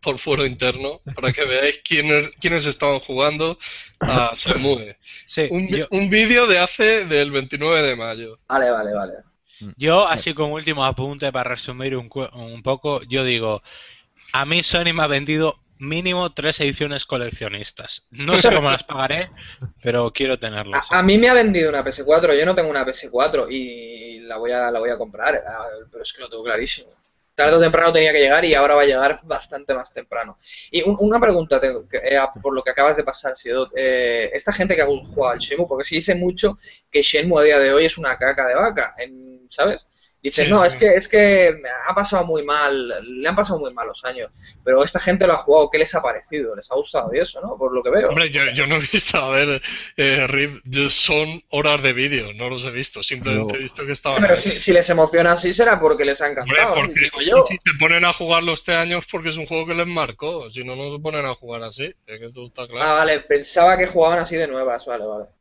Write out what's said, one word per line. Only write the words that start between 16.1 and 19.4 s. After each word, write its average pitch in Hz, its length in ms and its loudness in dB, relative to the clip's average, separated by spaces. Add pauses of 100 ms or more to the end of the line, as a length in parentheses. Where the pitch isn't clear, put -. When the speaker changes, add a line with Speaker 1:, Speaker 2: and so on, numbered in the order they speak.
Speaker 3:
tres 156 280 -4
ediciones 143 440 -4
coleccionistas. 110 1080 -8
No 143 280 0
sé 226 140 6
cómo 147 180 2
las 135 120 -2
pagaré, 139 460 -4 (300)